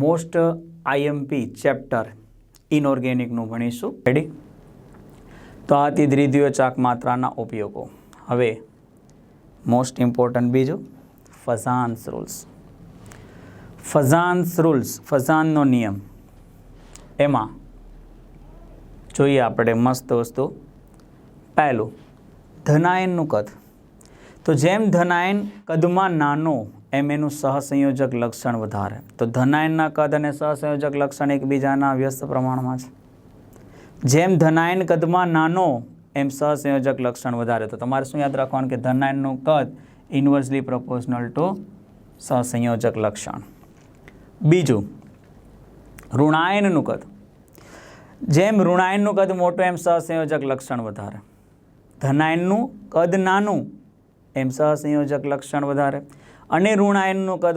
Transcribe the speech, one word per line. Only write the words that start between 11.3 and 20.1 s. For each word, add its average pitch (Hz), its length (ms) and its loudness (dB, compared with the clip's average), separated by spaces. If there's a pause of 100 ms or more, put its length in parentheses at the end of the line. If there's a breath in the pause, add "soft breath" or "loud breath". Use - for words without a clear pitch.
ફઝાન્સ 120 640 -4
રૂલ્સ. - 380 -12 (1500 loud breath)
ફઝાન્સ 170 680 2
રૂલ્સ, 151 480 2
ફઝાનનો 151 560 2
નિયમ. 117 320 2 (1200 loud breath)
એમાં 131 300 0 (1700)
જોઈએ 139 260 4
આપણે 117 340 2
મસ્ત 123 380 2